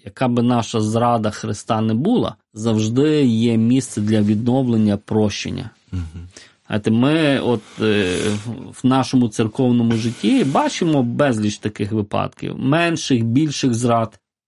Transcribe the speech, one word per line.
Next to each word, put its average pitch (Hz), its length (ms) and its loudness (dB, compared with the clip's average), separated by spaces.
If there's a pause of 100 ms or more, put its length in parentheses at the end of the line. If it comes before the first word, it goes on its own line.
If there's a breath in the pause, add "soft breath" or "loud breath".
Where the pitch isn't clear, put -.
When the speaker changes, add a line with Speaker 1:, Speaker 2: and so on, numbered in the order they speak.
Speaker 1:
яка 127 240 -4
би 120 140 0
наша 120 380 0
зрада 113 500 0
Христа 110 500 -4
не 110 140 0
була, 156 420 -2 (180)
завжди 117 680 2
є 113 320 2
місце 117 440 0
для 107 200 2
відновлення, 110 760 2
прощення. 101 760 -2 (220)
Speaker 2:
Мгм. 85 360 -10 (380 loud breath)
Speaker 1:
Знаєте, 107 240 -2
ми 139 500 2
от, 113 200 0 (200)
е, 101 360 2 (540)
в - 160 -6
нашому 127 420 2
церковному 120 640 0
житті 139 520 0
бачимо 160 580 0
безліч 120 560 0
таких 104 340 -6
випадків, 98 640 -4
менших, 147 640 0
більших 131 500 0
зрад. 117 440 0 (300)